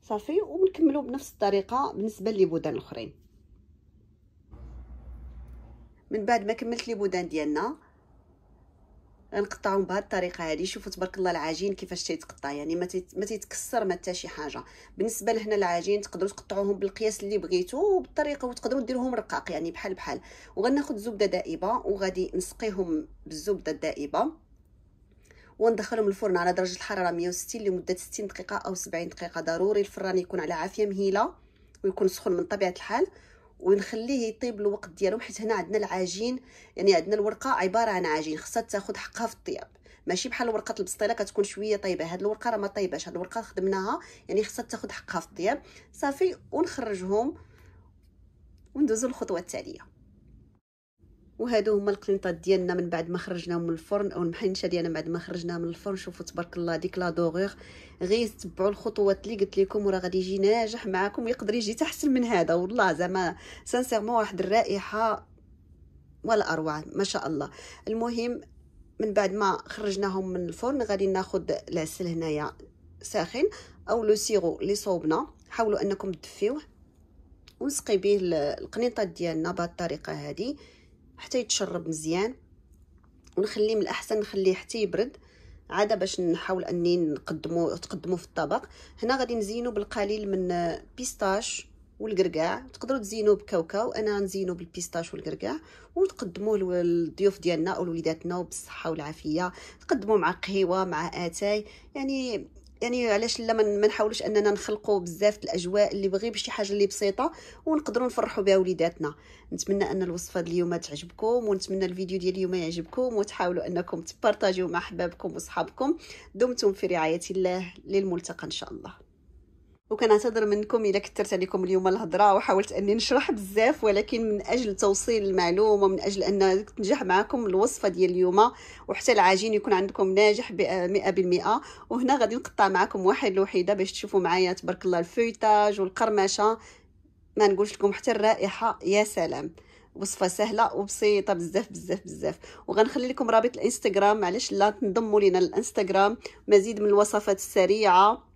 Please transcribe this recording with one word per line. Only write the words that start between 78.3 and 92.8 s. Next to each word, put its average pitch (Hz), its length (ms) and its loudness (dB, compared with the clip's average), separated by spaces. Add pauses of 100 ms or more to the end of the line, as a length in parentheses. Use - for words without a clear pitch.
القنيطات 208 760 -2
ديالنا 165 440 -4
بهذه 175 160 -4
الطريقه 156 440 -6
هذه 156 440 -6 (640)
حتى - 180 -4
يتشرب 175 500 -2
مزيان، 165 460 -2 (1040)
ونخليه 214 380 0
من 208 80 2
الاحسن - 380 -2
نخليه 190 340 2
حتى - 240 -8
يبرد 196 380 -2 (540)
عاد 208 280 2
باش 185 220 -2
نحاول 180 440 0
اني 175 320 2
نقدمو، 160 800 -2
تقدمو 175 400 -6
في 170 80 -12
الطبق. 170 400 -4 (380)
هنا 254 140 2
غادي 247 180 -2
نزينو 233 360 -4
بالقليل 208 600 -4
من 175 460 0 (200)
بيستاش 214 720 -4 (320)
والقرقاع، 190 720 0
تقدروا 262 260 -4